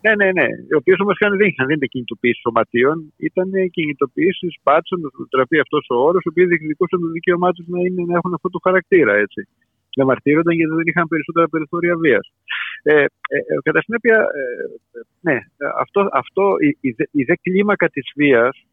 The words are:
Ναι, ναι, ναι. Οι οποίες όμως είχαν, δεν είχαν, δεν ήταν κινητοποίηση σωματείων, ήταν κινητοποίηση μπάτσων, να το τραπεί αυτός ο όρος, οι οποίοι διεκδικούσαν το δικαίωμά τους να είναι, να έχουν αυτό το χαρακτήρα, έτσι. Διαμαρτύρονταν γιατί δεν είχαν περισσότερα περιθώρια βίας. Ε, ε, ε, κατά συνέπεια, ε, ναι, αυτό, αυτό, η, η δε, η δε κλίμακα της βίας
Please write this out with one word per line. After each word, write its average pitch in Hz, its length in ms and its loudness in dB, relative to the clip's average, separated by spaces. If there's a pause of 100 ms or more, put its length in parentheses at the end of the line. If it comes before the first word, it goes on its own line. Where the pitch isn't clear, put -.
Ναι, 220 140 4
ναι, 196 80 4 (100)
ναι. 135 80 4 (220)
Οι 156 120 0
οποίες 185 220 4
όμως 196 160 2
είχαν, 202 180 2
δεν 208 100 4
είχαν, 131 200 0
δεν 151 100 0
ήταν 139 120 -2
κινητοποίηση 120 520 -4
σωματείων, 123 760 0
ήταν 185 340 -4 (200)
κινητοποίηση 156 760 -2 (160)
μπάτσων, 170 380 0
να 151 100 -8
το - 240 -12
τραπεί 131 240 2
αυτός 143 300 -2
ο 127 60 -2 (140)
όρος, 175 160 2
οι 180 40 -2
οποίοι 170 180 2
διεκδικούσαν 170 540 -2
το 165 160 -4
δικαίωμά 180 360 0
τους 175 200 -10
να 180 120 -4
είναι, 180 260 -2
να 175 80 0
έχουν 175 160 -4
αυτό 185 140 -6
το 180 180 -8
χαρακτήρα, 180 460 2 (120)
έτσι. - 160 -10 (540)
Διαμαρτύρονταν 143 640 2
γιατί 160 160 -2
δεν 165 120 -2
είχαν 165 220 -2
περισσότερα 165 400 0
περιθώρια 170 480 -2
βίας. 135 360 0 (500)
Ε, 151 120 4
ε, 147 80 6
ε, 139 60 0 (540)
κατά 156 200 0
συνέπεια, 226 340 0
ε, 220 60 4 (960)
ναι, 151 180 0 (400)
αυτό, 196 340 0
αυτό, 151 320 -2 (240)
η, 139 120 -2
η 131 100 -2
δε, 147 200 -4
η 143 180 -2
δε 170 140 2
κλίμακα 190 460 0
της - 180 -8 (100)
βίας 135 560 2